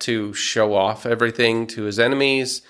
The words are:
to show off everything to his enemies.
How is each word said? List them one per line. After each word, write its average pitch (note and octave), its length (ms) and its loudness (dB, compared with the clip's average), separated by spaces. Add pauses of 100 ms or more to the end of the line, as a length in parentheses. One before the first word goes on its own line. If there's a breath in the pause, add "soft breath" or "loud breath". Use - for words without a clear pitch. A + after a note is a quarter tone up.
to G#2+ 340 -4
show G#2+ 400 0
off G2 320 0
everything A2+ 640 2
to A2+ 160 -8
his G#2 140 -2
enemies. C3+ 720 0